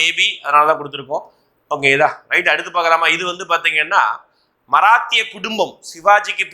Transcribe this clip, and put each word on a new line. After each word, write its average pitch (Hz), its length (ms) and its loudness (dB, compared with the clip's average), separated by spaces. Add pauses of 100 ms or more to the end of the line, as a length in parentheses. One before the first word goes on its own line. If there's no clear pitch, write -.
maybe, 170 260 0 (160)
அதனால 147 260 4
தான் 147 120 0
கொடுத்துருக்கோம், 139 420 -10 (500)
ஓகேங்களா? 139 360 2 (240)
ரைட், 175 200 0
அடுத்து 175 220 -6
பார்க்கலாமா? 165 400 2
இது 175 160 -6
வந்து 180 220 -12
பாத்தீங்கன்னா 160 500 0 (680)
மராத்திய 220 480 2 (120)
குடும்பம், 196 400 -4 (140)
சிவாஜிக்கு 202 640 0